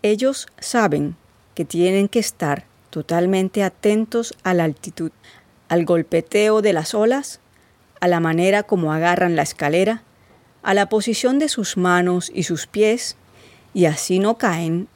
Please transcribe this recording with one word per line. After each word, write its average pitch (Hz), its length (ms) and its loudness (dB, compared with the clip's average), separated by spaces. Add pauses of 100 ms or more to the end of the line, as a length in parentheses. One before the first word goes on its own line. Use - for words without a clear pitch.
Ellos 220 440 0 (120)
saben 180 560 0 (400)
que 165 100 -4
tienen 190 420 2
que 233 120 0
estar 147 460 -4 (260)
totalmente 185 720 0
atentos 214 800 -2
a 185 100 0
la 170 100 2
altitud, 160 480 -6 (580)
al 170 160 2
golpeteo 180 760 2
de 208 100 2
las 165 220 -2
olas, 233 460 0 (600)
a 180 80 0
la 175 120 2
manera 175 440 2
como 170 300 0
agarran 175 420 2
la 151 60 0
escalera, 180 600 -2 (580)
a 196 140 0
la 202 120 2
posición 233 520 0
de 302 100 0
sus - 280 -4
manos 180 560 2
y 180 100 -4
sus 160 240 -6
pies, 214 500 -2 (560)
y 175 120 4
así 170 340 0
no 220 180 0
caen 170 580 -2